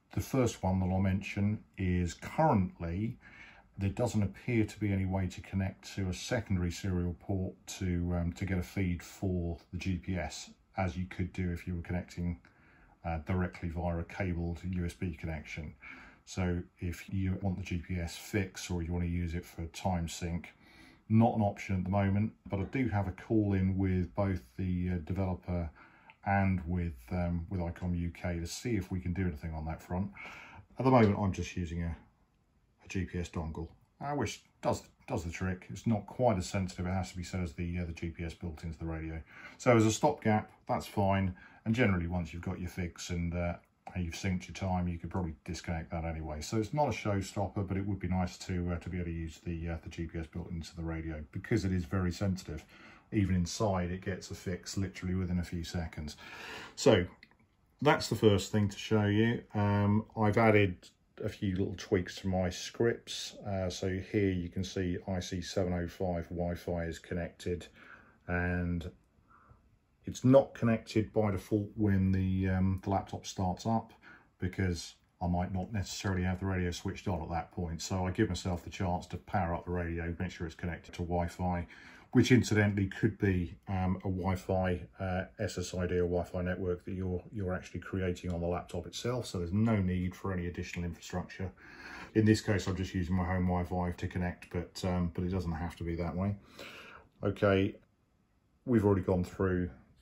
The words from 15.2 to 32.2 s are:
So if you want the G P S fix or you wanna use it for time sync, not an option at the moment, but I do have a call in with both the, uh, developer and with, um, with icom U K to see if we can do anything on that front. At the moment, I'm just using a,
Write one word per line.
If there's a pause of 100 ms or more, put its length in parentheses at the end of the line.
So (160)
if
you
want
the
G
P
S
fix
or
you
wanna
use
it
for
time
sync, (560)
not
an
option
at
the
moment, (140)
but
I
do
have
a
call
in
with
both (160)
the,
uh,
developer (560)
and
with, (180)
um,
with
icom
U
K
to
see
if
we
can
do
anything
on
that
front. (640)
At
the
moment,
I'm
just
using
a, (920)